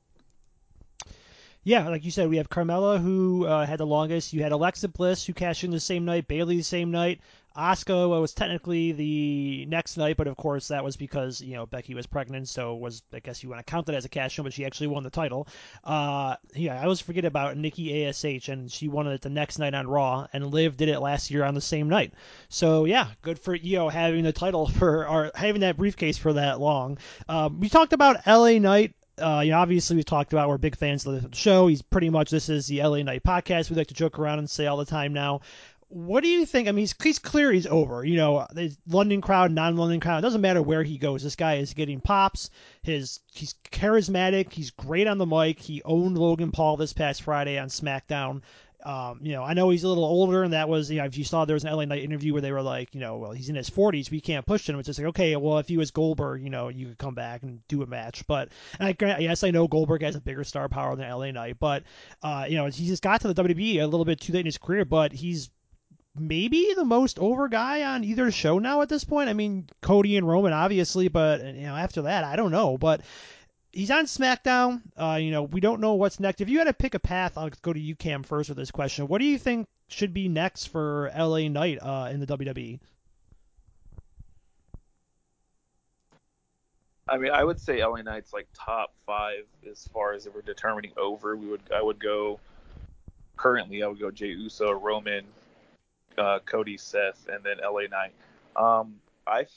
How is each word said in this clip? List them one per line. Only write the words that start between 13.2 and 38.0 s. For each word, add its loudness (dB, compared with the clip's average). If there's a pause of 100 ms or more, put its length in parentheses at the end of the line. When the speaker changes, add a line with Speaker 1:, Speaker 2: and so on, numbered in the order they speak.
Speaker 1:
you -14
wanna -14
count -4
that -4
as -4
a -12
cash -6
in, -6
but -8
she -8
actually -6
won -4
the -10
title. -6 (360)
Uh, -2 (180)
yeah, -4
I -4
always 2
forget -4
about -2
Nikki -4
A -2
S -8
H, -4
and -10
she -6
won -2
it -4
the -10
next -4
night -2
on -4
Raw, 0
and -4
Liv 2
did 2
it 0
last -2
year 2
on 0
the -2
same -2
night. 2 (340)
So, 4
yeah, 2 (120)
good -6
for -4
Io 0
having 2
the 2
title 0
<laughs> 2
for, 4
or 0
having 0
that 2
briefcase 0
for 0
that 0
long. 0 (320)
Um, -2
we 0
talked 8
about 6
L 10
A 8
Knight. 6 (240)
Uh, 2
you 4
know, 6
obviously 4
we've 4
talked 0
about, 4
we're 2
big 0
fans -2
of -4
the -12
show. 8
He's 4
pretty 2
much, 2
this 0
is -2
the -2
L 4
A 0
Knight -4
podcast. 2
We -2
like 0
to -16
joke -2
around 0
and -6
say -2
all 0
the -4
time -4
now. -2 (480)
What 0
do 2
you 4
think? 2
I 2
mean, 2
he's, -4
he's 2
clear 2
he's 4
over. 2